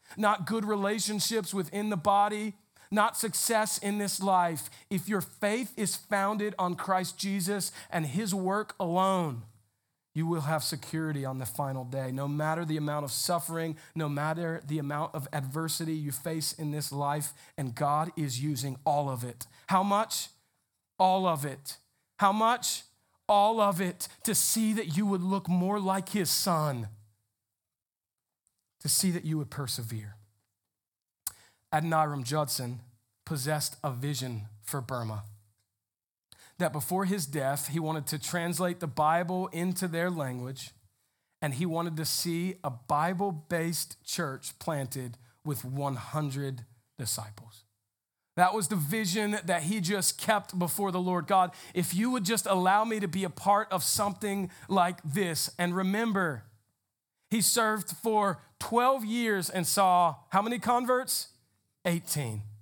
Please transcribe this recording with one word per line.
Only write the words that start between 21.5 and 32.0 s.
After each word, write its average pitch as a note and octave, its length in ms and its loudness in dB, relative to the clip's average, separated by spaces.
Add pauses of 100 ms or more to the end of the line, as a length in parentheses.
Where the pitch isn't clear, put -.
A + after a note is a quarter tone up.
How G3+ 120 8
much? A3+ 520 2 (440)
All G#3+ 320 6
of G3+ 220 4
it, F3+ 260 -4 (160)
to A3+ 100 0
see A3 380 2
that G3+ 240 -2
you G#3 100 2
would G3 180 2
look F#3+ 260 0
more F#3 320 2
like F#3+ 280 0
his G3 200 0
son, D3+ 580 0 (1900)
to - 80 -6
see F#3 240 2
that E3+ 140 -2
you D#3 120 -2
would C#3+ 120 -4
persevere. A2+ 680 -8 (1600)
Adoniram D#3 500 2